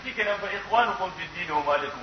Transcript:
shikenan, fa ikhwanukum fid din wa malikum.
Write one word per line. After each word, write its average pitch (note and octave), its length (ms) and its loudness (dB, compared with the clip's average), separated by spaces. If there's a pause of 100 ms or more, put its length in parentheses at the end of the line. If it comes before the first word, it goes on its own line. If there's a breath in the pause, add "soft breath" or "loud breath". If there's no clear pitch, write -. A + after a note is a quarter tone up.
shikenan, G#3 360 -2
fa G3 80 -4
ikhwanukum G3 680 2
fid D#3+ 200 -8
din E3 160 -4
wa D3 120 2
malikum. C#3+ 400 2